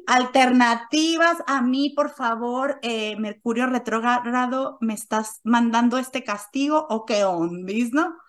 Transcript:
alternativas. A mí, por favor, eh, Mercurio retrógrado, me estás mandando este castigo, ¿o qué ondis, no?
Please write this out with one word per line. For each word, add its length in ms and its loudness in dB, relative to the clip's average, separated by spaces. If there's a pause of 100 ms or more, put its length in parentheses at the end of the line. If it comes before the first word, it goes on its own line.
alternativas. 1400 4
A 160 0
mí, 320 0
por 200 0
favor, 680 -4
eh, 340 -4
Mercurio 500 -2
retrógrado, 1120 -2
me 140 -2
estás 500 -6
mandando 540 2
este 260 -6
castigo, 680 -2
¿o 140 -2
qué 200 0
ondis, 680 -2
no? 240 0 (120)